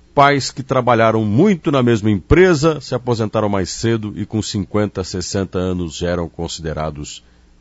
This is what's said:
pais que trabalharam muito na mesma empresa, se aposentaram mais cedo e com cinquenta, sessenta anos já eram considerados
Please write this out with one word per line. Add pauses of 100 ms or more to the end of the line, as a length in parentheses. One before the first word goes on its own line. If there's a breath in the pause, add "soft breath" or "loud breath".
(140)
pais
que
trabalharam
muito
na
mesma
empresa,
se
aposentaram
mais
cedo
e
com
cinquenta,
sessenta
anos
já
eram
considerados (380 soft breath)